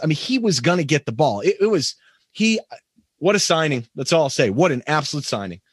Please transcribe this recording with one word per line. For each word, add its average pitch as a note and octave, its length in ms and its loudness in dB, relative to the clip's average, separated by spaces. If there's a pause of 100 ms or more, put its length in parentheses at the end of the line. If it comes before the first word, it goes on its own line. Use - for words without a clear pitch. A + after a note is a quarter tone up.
I D#3 40 0
mean, D3+ 100 0
he C4 220 -2
was G3 200 0
gonna E3+ 240 2
get C#3+ 220 0
the A#2 80 -6
ball. A2+ 260 0
It, F3 220 0
it G3+ 60 4
was, F#3 280 0 (360)
he, A3 280 0 (580)
what G3 180 2
a G3 40 2
signing. D#3 560 0
That's C#3 180 -4
all E3 100 4
I'll C3+ 60 0
say. A#2+ 220 2
What D#3 200 4
an B2 140 -4
absolute D3 400 -2
signing. G2 360 -8 (100)